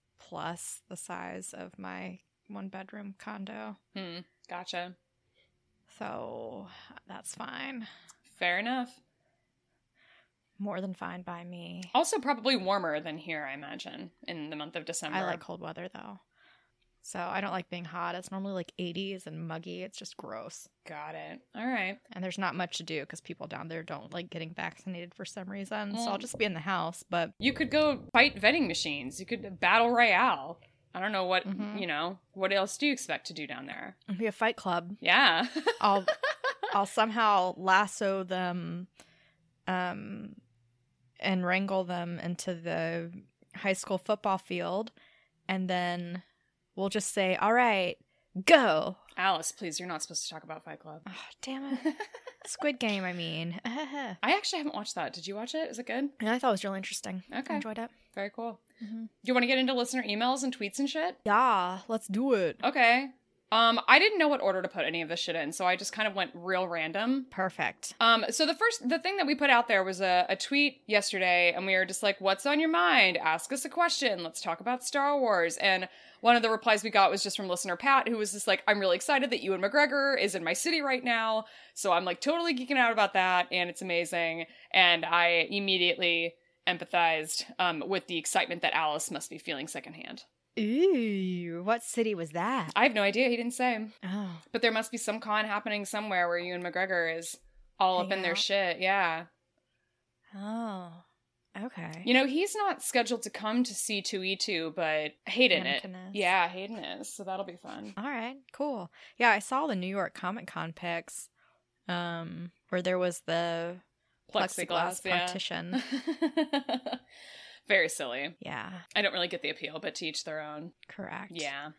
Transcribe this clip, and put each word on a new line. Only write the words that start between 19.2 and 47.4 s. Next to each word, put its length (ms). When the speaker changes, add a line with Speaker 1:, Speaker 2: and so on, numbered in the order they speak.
Speaker 1:
and 200
muggy. 360
It's 140
just 180
gross. 540
Speaker 2:
Got 280
it. 260
All 120
right. 320
Speaker 1:
And 100
there's 140
not 180
much 220
to 60
do 220
'cause 140
people 280
down 200
there 160
don't 300
like 160
getting 240
vaccinated 600
for 120
some 260
reason. 440
So 80
I'll 80
Speaker 2:
Well, 80
Speaker 1:
just 180
be 80
in 80
the 80
house, 480
but 300
Speaker 2:
you 120
could 200
go 420
fight 260
vending 280
machines. 520
You 60
could 340
battle 320
royale. 680
I 60
don't 100
know 140
what, 200
Speaker 1:
Mm-hmm. 340
Speaker 2:
you 80
know, 320
what 200
else 240
do 80
you 80
expect 340
to 60
do 140
down 180
there? 320
Speaker 1:
It'll 120
be 80
a 40
fight 240
club. 460
Speaker 2:
Yeah. 460
<laughs> 180
Speaker 1:
I'll, 240
I'll 120
somehow 720
lasso 680
them, 640
um, 680
and 260
wrangle 380
them 360
into 340
the 580
high 180
school 240
football 400
field, 540
and 220
then 520
we'll 140
just 240
say, 240
"All 160